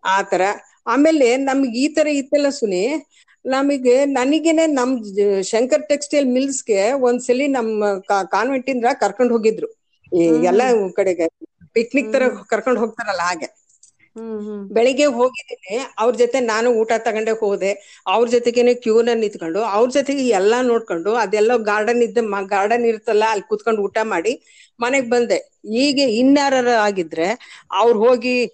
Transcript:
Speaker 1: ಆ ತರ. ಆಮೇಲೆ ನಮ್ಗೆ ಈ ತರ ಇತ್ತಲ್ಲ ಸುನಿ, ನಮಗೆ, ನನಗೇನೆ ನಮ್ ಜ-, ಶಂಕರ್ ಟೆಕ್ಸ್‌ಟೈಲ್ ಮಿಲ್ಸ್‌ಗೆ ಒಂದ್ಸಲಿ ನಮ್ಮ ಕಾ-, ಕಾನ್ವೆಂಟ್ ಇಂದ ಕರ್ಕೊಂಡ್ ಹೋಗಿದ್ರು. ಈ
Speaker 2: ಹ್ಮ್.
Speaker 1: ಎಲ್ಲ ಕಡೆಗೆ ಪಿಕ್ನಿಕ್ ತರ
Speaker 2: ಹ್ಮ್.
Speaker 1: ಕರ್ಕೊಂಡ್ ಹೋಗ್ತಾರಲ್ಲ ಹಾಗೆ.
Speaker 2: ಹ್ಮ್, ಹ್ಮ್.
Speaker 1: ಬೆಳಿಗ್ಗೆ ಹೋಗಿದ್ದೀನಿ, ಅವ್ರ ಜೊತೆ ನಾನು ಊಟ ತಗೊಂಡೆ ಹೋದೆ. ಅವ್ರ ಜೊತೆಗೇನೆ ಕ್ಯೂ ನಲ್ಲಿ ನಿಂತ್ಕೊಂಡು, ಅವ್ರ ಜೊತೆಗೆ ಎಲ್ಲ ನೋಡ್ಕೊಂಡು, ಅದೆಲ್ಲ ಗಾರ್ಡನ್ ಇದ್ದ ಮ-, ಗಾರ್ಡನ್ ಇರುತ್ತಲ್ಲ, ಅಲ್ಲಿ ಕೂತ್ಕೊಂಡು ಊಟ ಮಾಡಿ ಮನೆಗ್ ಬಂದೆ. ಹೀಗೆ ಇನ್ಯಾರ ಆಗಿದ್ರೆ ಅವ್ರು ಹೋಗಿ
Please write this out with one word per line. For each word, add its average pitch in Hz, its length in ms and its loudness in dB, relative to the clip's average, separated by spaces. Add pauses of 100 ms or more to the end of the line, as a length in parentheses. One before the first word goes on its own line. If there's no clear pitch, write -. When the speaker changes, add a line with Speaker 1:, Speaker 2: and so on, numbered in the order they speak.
Speaker 1:
ಆ 196 160 2
ತರ. 185 200 -2 (460)
ಆಮೇಲೆ 262 500 2
ನಮ್ಗೆ 269 420 -2
ಈ 277 80 0
ತರ 302 200 0
ಇತ್ತಲ್ಲ 285 420 0
ಸುನಿ, 202 340 -2 (640)
ನಮಗೆ, 262 600 2
ನನಗೇನೆ 302 640 2
ನಮ್ 262 360 0
ಜ-, 202 380 0
ಶಂಕರ್ 254 480 0
ಟೆಕ್ಸ್‌ಟೈಲ್ 285 380 0
ಮಿಲ್ಸ್‌ಗೆ 247 640 0
ಒಂದ್ಸಲಿ 247 540 0
ನಮ್ಮ 220 380 -2 (140)
ಕಾ-, 196 260 -2
ಕಾನ್ವೆಂಟ್ 247 440 -2
ಇಂದ 247 240 -2
ಕರ್ಕೊಂಡ್ 254 380 0
ಹೋಗಿದ್ರು. 214 380 0 (420)
ಈ 170 160 2
Speaker 2:
ಹ್ಮ್. 160 180 4
Speaker 1:
ಎಲ್ಲ 185 160 4 (340)
ಕಡೆಗೆ 175 320 0 (460)
ಪಿಕ್ನಿಕ್ 233 400 -2
ತರ 262 140 2
Speaker 2:
ಹ್ಮ್. 208 160 -4
Speaker 1:
ಕರ್ಕೊಂಡ್ 220 360 -2
ಹೋಗ್ತಾರಲ್ಲ 214 420 -4
ಹಾಗೆ. 175 400 -6 (540)
Speaker 2:
ಹ್ಮ್, 220 240 -10
ಹ್ಮ್. 208 300 -10
Speaker 1:
ಬೆಳಿಗ್ಗೆ 240 360 2
ಹೋಗಿದ್ದೀನಿ, 247 920 -4
ಅವ್ರ 226 160 0
ಜೊತೆ 240 240 0
ನಾನು 226 300 0
ಊಟ 220 280 0
ತಗೊಂಡೆ 220 340 -2
ಹೋದೆ. 196 380 -2 (380)
ಅವ್ರ 226 200 2
ಜೊತೆಗೇನೆ 240 460 2
ಕ್ಯೂ 233 280 2
ನಲ್ಲಿ 233 200 0
ನಿಂತ್ಕೊಂಡು, 185 420 -4
ಅವ್ರ 226 260 0
ಜೊತೆಗೆ 277 380 -2
ಎಲ್ಲ 202 340 2
ನೋಡ್ಕೊಂಡು, 226 520 -2
ಅದೆಲ್ಲ 214 440 2
ಗಾರ್ಡನ್ 214 460 0
ಇದ್ದ 208 180 -2
ಮ-, 202 240 -4
ಗಾರ್ಡನ್ 208 400 0
ಇರುತ್ತಲ್ಲ, 214 440 0
ಅಲ್ಲಿ 208 180 -4
ಕೂತ್ಕೊಂಡು 214 340 -2
ಊಟ 196 220 -4
ಮಾಡಿ 208 300 -2 (460)
ಮನೆಗ್ 254 300 -2
ಬಂದೆ. 233 280 0 (280)
ಹೀಗೆ 262 440 0
ಇನ್ಯಾರ 269 440 4 (280)
ಆಗಿದ್ರೆ 170 460 -2 (440)
ಅವ್ರು 220 280 2
ಹೋಗಿ 247 360 2 (180)